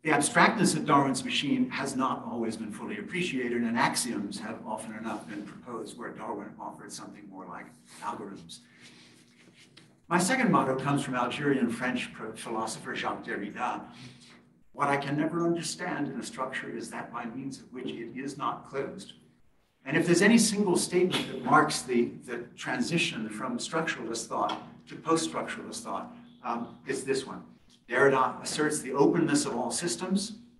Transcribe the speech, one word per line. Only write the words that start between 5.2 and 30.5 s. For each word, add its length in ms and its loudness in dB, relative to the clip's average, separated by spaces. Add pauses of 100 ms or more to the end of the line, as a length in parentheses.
been 140 -8
proposed 540 -12
where 120 -10
Darwin 400 -10 (100)
offered 320 -12
something 380 -16
more 160 -14
like 220 -14 (340)
algorithms. 580 -10 (1500)
My 100 6
second 320 4
motto 240 4
comes 280 2
from 120 -4
Algerian 540 2
French 420 -2
pro-, 220 -10
philosopher 600 -6
Jacques 300 -4
Derrida. 580 -4 (920)
"What 160 2
I 80 4
can 200 0
never 280 2
understand 640 0
in 100 -6
a 40 -6
structure 520 -6
is 140 -8
that 240 -10
by 120 -6
means 340 -8
of 120 -20
which 160 -8
it 300 -8
is 200 -8
not 320 -4
closed." 440 -8 (720)
And 100 -2
if 100 6
there's 160 6
any 160 10
single 380 4
statement 560 2
that 140 -8
marks 360 6
the, 300 2 (140)
the 140 -6 (180)
transition 720 -2
from 280 -6
structuralist 680 -4
thought 340 -2 (260)
to 80 -14
post-structuralist 840 -2
thought, 320 -6 (300)
um, 420 -4
it's 180 -4
this 220 0
one. 180 -12 (460)
Derrida 520 4
asserts 380 0
the 140 -4
openness 520 4
of 100 -2
all 140 -2
systems 680 -2 (220)